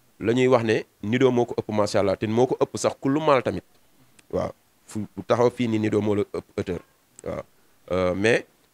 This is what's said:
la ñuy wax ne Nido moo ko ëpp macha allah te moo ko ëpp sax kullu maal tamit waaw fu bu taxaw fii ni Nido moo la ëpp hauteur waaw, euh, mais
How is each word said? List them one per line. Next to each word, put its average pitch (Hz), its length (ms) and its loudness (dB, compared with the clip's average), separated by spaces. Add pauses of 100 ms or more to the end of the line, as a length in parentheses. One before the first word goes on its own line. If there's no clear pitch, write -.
(220)
la 110 120 0
ñuy 127 140 4
wax 123 160 4
ne 113 220 0 (180)
Nido 123 280 2
moo 123 140 2
ko - 120 -8
ëpp - 180 -6
macha 104 240 0
allah 95 160 0
te - 120 -4
moo 117 200 2
ko - 120 -4
ëpp - 180 -2
sax - 240 -2
kullu 139 180 0
maal 147 240 2
tamit 95 200 -4 (680)
waaw - 200 -4 (340)
fu - 140 -10 (160)
bu 95 120 -12
taxaw 120 240 2
fii 123 160 -4
ni 110 120 -2
Nido 107 220 0
moo 104 140 0
la 104 60 0
ëpp - 240 -8 (120)
hauteur 92 220 -6 (460)
waaw, 78 180 -10 (480)
euh, 90 240 0
mais 113 300 0 (280)